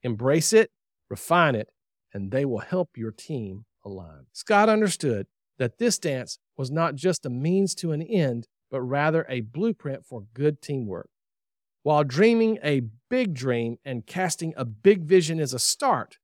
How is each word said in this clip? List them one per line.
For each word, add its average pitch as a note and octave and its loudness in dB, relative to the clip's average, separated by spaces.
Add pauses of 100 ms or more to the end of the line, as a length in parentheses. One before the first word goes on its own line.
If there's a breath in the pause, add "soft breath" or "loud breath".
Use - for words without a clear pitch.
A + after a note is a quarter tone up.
Embrace C3 0
it, A3 6 (380)
refine D#3 2
it, G#2+ -6 (440)
and G2 -6
they C#3 0
will A#2 -2
help F3+ -4
your A2+ -8
team A2 -10 (180)
align." F2 -16
Scott G#3+ 2
understood E3+ 0 (300)
that B2 -4
this A#3 0
dance C3 -6 (180)
was C3 -8
not D#3+ 0
just D3+ -2
a C3+ -4
means E3+ 0
to E3 -4
an D3+ -4
end, C#3+ 0 (220)
but C3 -4
rather D3 0
a B2+ -4
blueprint C#3+ -4
for G#2+ -14
good D3 -2
teamwork. A2+ -6 (720)
While D3+ 2
dreaming A3 4
a C#3+ 0 (280)
big A#3+ 0
dream A#2+ -2
and B2 -8
casting E3+ -4
a B2+ -6
big E3+ 4
vision E3 4
is C3 -2
a A#2+ -6
start - 0